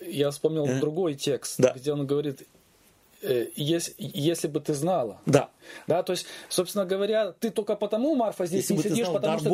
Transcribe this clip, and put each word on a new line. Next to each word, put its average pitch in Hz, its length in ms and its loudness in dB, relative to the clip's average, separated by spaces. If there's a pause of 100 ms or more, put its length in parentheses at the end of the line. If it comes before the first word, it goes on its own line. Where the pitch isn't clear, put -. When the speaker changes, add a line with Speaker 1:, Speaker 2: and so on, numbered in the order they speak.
Speaker 1:
я 143 240 0
вспомнил 156 340 0
Speaker 2:
Э? 131 140 2
Speaker 1:
другой 151 360 0
текст, - 440 -2
Speaker 2:
Да. 127 140 6
Speaker 1:
где 131 200 -4
он 143 120 -2
говорит, 143 420 -2 (760)
э, 123 340 0
«Ес-, 165 420 -2
если 165 500 -2
бы 151 120 -2
ты 151 140 -2
знала». 143 520 -2
Speaker 2:
Да. 135 240 4 (360)
Speaker 1:
Да, 165 160 2
то 185 120 -2
есть, 175 120 -4 (220)
собственно 185 360 0
говоря, 202 560 0
ты 226 120 -2
только 214 240 -2
потому, 226 400 0
Марфа, 208 320 0
здесь 180 140 0
Speaker 2:
Если - 120 2
Speaker 1:
не - 40 2
Speaker 2:
бы - 60 2
ты 208 60 0
Speaker 1:
сидишь, - 160 2
Speaker 2:
знал 180 120 0
Speaker 1:
потому 156 160 0
Speaker 2:
дар 165 80 0
Speaker 1:
что 151 120 2